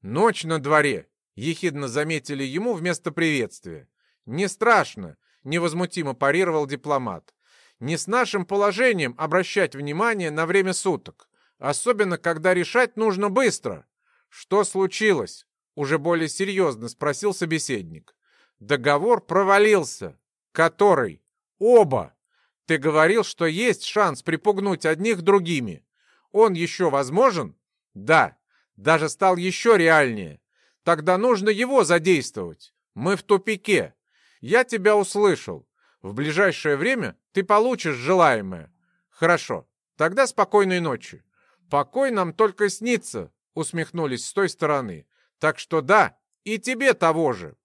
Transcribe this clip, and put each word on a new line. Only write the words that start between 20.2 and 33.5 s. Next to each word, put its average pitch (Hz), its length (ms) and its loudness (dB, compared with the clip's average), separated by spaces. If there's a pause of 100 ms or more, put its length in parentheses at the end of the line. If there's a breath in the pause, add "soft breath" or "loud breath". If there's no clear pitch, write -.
«Который?» 160 680 2 (360)
«Оба». 185 560 4 (520)
«Ты 160 120 0
говорил, 160 460 4
что - 220 -4
есть 190 380 0
шанс 185 380 -2
припугнуть 190 640 -2
одних 175 360 0
другими. 165 640 0 (480)
Он 208 220 4
еще 170 360 -2
возможен?» 139 680 0 (380)
«Да, 113 440 0 (380)
даже 151 340 0
стал 185 280 0
еще 185 380 2
реальнее. 131 640 2 (440)
Тогда 170 340 0
нужно 214 320 0
его 247 340 0
задействовать. 156 920 -2 (200)
Мы 160 220 -2
в - 80 -12
тупике». 190 720 -2 (460)